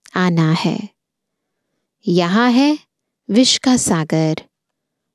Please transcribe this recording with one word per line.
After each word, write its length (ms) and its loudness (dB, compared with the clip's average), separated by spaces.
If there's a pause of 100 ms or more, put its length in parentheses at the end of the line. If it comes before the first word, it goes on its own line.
(160)
आना 360 0
है। 380 -4 (1200)
यहाँ 440 0
है 280 2 (500)
विष 280 2
का 200 0
सागर, 580 -2 (800)